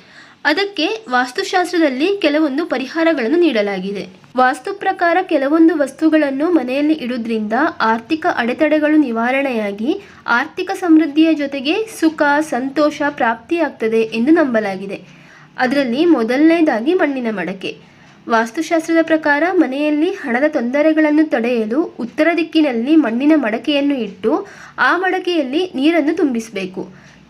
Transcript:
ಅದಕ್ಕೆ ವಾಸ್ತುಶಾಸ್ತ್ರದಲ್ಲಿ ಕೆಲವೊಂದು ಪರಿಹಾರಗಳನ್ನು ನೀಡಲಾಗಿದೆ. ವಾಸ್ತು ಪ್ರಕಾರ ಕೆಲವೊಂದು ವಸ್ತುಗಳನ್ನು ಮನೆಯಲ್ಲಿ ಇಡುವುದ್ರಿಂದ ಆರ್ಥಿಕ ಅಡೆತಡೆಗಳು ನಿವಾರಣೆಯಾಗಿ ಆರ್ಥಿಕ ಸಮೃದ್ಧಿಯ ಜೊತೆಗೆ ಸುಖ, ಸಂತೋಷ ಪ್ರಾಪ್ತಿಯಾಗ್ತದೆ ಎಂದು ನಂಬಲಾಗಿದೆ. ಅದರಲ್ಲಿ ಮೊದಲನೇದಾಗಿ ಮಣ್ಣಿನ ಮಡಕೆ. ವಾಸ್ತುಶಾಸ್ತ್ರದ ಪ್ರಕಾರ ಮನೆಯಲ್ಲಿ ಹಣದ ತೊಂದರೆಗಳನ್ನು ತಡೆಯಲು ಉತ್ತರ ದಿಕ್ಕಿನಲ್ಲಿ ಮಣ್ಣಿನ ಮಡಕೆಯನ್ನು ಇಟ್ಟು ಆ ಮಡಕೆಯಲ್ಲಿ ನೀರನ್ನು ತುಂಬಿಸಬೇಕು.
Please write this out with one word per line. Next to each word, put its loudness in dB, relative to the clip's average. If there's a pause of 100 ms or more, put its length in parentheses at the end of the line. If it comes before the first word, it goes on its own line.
(440)
ಅದಕ್ಕೆ -2 (220)
ವಾಸ್ತುಶಾಸ್ತ್ರದಲ್ಲಿ -2
ಕೆಲವೊಂದು 0
ಪರಿಹಾರಗಳನ್ನು -2
ನೀಡಲಾಗಿದೆ. 0 (300)
ವಾಸ್ತು 0
ಪ್ರಕಾರ 0
ಕೆಲವೊಂದು 4
ವಸ್ತುಗಳನ್ನು 0
ಮನೆಯಲ್ಲಿ 2
ಇಡುವುದ್ರಿಂದ -4 (280)
ಆರ್ಥಿಕ -2 (100)
ಅಡೆತಡೆಗಳು 2
ನಿವಾರಣೆಯಾಗಿ 0 (260)
ಆರ್ಥಿಕ -2
ಸಮೃದ್ಧಿಯ 4
ಜೊತೆಗೆ -4 (140)
ಸುಖ, 0 (180)
ಸಂತೋಷ -2
ಪ್ರಾಪ್ತಿಯಾಗ್ತದೆ -2
ಎಂದು 0
ನಂಬಲಾಗಿದೆ. 0 (580)
ಅದರಲ್ಲಿ 0
ಮೊದಲನೇದಾಗಿ 2
ಮಣ್ಣಿನ 0
ಮಡಕೆ. -8 (320)
ವಾಸ್ತುಶಾಸ್ತ್ರದ 0
ಪ್ರಕಾರ 0 (100)
ಮನೆಯಲ್ಲಿ 0
ಹಣದ -4
ತೊಂದರೆಗಳನ್ನು 2
ತಡೆಯಲು 0
ಉತ್ತರ -2
ದಿಕ್ಕಿನಲ್ಲಿ 0
ಮಣ್ಣಿನ 2
ಮಡಕೆಯನ್ನು 0
ಇಟ್ಟು -2 (320)
ಆ 2
ಮಡಕೆಯಲ್ಲಿ -2
ನೀರನ್ನು 0
ತುಂಬಿಸಬೇಕು. -4 (420)